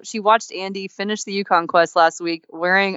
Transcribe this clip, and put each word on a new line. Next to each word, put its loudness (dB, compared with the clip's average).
She -8
watched 2
Andy -8
finish -6
the -10
Yukon 0
Quest 2
last 4
week -6
wearing 0